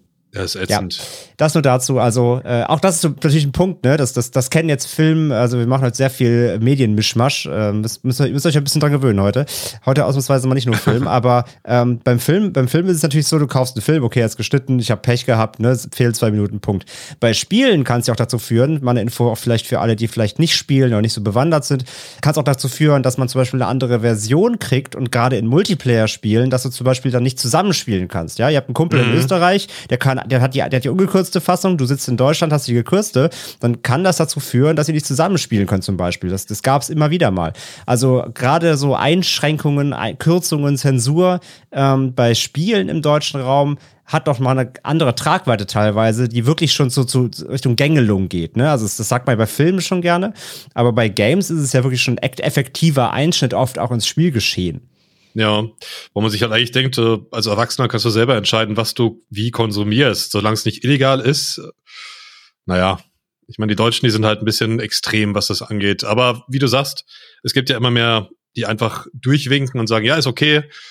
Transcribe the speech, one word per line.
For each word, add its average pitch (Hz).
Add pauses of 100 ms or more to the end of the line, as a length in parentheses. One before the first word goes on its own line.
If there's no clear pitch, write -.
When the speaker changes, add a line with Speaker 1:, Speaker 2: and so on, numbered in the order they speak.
(300)
Speaker 1:
Das 95
ist 95
Speaker 2:
Ja. 107
Speaker 1:
ätzend. 92 (380)
Speaker 2:
Das 151
nur 160
dazu, 131
also, 120
äh, 120
auch 156
das 190
ist -
so 170
natürlich 147
ein 143
Punkt, 185
ne, 131
das, 120
das, 120
das 127
kennen 160
jetzt 143
Film, 160
also 120
wir 117
machen 131
heute 120
sehr 135
viel 120
Medienmischmasch, 117
äh, 101
müsst, 107
müsst 127
ihr, 139
müsst 131
ihr 175
euch 143
ein 147
bisschen 147
dran 147
gewöhnen 131
heute. 113 (400)
Heute 135
ausnahmsweise 135
mal 131
nicht 127
nur 113
Film, 120
Speaker 1:
<laughs> -
Speaker 2:
aber, 123 (200)
ähm, 120
beim 123
Film, 185
beim 127
Film 175
ist 180
es 151
natürlich 147
so, 160
du 147
kaufst 127
einen 107
Film, 156
okay, 117
er 113
ist 107
geschnitten, 127
ich 113
hab 107
Pech 120
gehabt, 110
ne, 113
es 127
fehlen 120
zwei 113
Minuten, 104
Punkt. 98 (360)
Bei 117
Spielen 196
kann's 120
ja 123
auch 110
dazu 117
führen, 135
mal 127
eine 120
Info 120
auch 110
vielleicht 117
für -
alle, 113
die 110
vielleicht 110
nicht 165
spielen 135
oder 107
nicht 113
so 107
bewandert 135
sind, 131 (360)
kann's 151
auch 156
dazu 135
führen, 143
dass 127
man 127
zum 131
Beispiel 127
eine 101
andere 123
Version 117
kriegt -
und 120
gerade 123
in 110
Multiplayer-Spielen, 120
dass 123
du 135
zum 123
Beispiel 127
dann 123
nicht 127
zusammenspielen 120
kannst, 82
ja? 127
Ihr 151
habt 131
einen 127
Kumpel 160
in 123
Speaker 1:
Mhm. 120
Speaker 2:
Österreich, 175 (200)
der 127
kann, 131
der 127
hat 127
die, 131
der -
hat 127
die 139
ungekürzte 185
Fassung, 180
du 135
sitzt 139
in 127
Deutschland, 151
hast 147
die 120
gekürzte, 156 (300)
dann 117
kann 131
das 185
dazu 156
führen, 139
dass 151
ihr 160
nicht 151
zusammenspielen 143
könnt 95
zum 98
Beispiel. 87
Das, 95
das -
gab's 135
immer 151
wieder 165
mal. 87 (340)
Also 123 (100)
gerade 160
so 135
Einschränkungen, 147
Ein-, 113
Kürzungen, 151
Zensur, 143 (300)
ähm, 135
bei 120
Spielen 190
im 156
deutschen 147
Raum 139 (280)
hat 156
doch 143
mal 131
eine 127 (100)
andere 147
Tragweite 117
teilweise, 110
die 117
wirklich 156
schon 135
so 127
zu 123 (200)
Richtung 123
Gängelung 117
geht, 82
ne? 135
Also 117
das, 98
das 107
sagt 123
man 123
bei 110
Filmen 175
schon 185
gerne, 175 (420)
aber 120
bei 113
Games 123
ist 165
es 139
ja 131
wirklich 127
schon 120
echt -
effektiver 139
Einschnitt 135
oft -
auch 104
ins 117
Spielgeschehen. 127 (540)
Speaker 1:
Ja, 107 (520)
wo 104
man 110
sich 104
halt 113
eigentlich 117
denkt, 131
äh, 113 (120)
als 110
Erwachsener 113
kannst 113
du 117
selber 117
entscheiden, 107
was 113
du 117
wie 110
konsumierst, 107
solange 107
es 107
nicht -
illegal 135
ist. 135 (1080)
Naja, 92 (480)
ich -
meine, 107
die 107
Deutschen, 117
die 120
sind 110
halt 107
ein 110
bisschen 110
extrem, 107
was 101
das 101
angeht. 101
Aber 120
wie 131
du 139
sagst, 131 (380)
es 123
gibt 131
ja 131
immer 120
mehr, 117 (280)
die 113
einfach 107
durchwinken 131
und 113
sagen, 110
"Ja, 135
ist 156
okay." 147 (280)